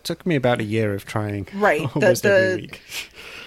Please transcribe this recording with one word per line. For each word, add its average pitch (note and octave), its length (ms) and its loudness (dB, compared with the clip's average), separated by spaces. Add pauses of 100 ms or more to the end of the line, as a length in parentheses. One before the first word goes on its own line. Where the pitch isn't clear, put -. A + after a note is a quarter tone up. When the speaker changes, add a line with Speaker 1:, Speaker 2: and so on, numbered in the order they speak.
Speaker 1:
took - 220 -8
me E3+ 100 2
about B2 260 2
a - 20 -2
year G#2+ 320 0
of G2 100 -8
trying. G#2 480 -4
Speaker 2:
Right. G3 280 2
Speaker 1:
<laughs> - 140 -4
Almost D3+ 280 2
Speaker 2:
The, G#3 100 4
Speaker 1:
every F#3 220 4
Speaker 2:
the - 80 -6
Speaker 1:
week. - 180 -16 (640)